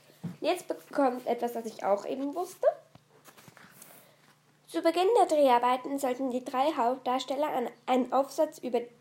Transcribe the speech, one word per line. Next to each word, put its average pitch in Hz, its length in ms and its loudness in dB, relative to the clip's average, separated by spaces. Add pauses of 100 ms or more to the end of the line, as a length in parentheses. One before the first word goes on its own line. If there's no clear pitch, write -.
(400)
Jetzt 349 280 -2
bekommt - 580 -2
etwas, 240 280 -4
das 226 120 -8
ich 214 180 -10
auch 202 220 0
eben 277 280 -6
wusste. 359 320 -4 (2000)
Zu 330 120 -4
Beginn 330 280 2 (100)
der 359 80 6
Dreharbeiten 254 720 2
sollten 262 320 -2
die 254 140 -4
drei 269 280 0
Hauptdarsteller 262 760 -2
an-, 240 220 -4 (160)
einen 254 260 2
Aufsatz 302 460 0
über 240 220 -2 (200)